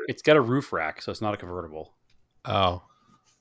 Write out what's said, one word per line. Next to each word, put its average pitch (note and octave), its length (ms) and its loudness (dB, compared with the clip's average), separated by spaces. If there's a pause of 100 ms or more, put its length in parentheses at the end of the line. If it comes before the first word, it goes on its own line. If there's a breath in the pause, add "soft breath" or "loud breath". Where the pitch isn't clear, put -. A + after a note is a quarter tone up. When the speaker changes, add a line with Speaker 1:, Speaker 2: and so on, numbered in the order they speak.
Speaker 1:
it's B2+ 140 -6
got D#3 140 8
a D3 60 8
roof B2 320 0
rack, D#2+ 260 -4
so - 100 -8
it's F#2+ 120 -6
not G#2+ 100 0
a G2+ 60 -6
convertible. E2 560 -10 (500)
Speaker 2:
Oh. F#2+ 380 0 (580)